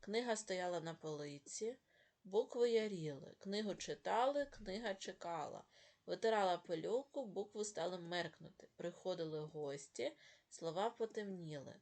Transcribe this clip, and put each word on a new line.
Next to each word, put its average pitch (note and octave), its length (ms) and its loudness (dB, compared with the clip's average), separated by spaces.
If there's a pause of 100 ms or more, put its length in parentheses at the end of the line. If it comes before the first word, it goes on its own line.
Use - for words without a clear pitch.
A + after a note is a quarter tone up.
Книга A3+ 360 2
стояла F3+ 440 -2
на D#3+ 140 -6
полиці, D3+ 800 -6 (480)
букви A#3+ 460 4
яріли, F#3 680 0
книгу G3+ 360 -2
читали, B3 720 2
книга G#3 500 -4
чекала, E3+ 720 -6 (420)
витирала G3 520 6
пилюку, F#3+ 680 0
букви G#3 380 -4
стали F3+ 340 -2
меркнути, E3+ 760 -4
приходили F3 640 -2
гості, D3+ 760 -4 (320)
слова F3 420 0
потемніли F#3+ 920 -4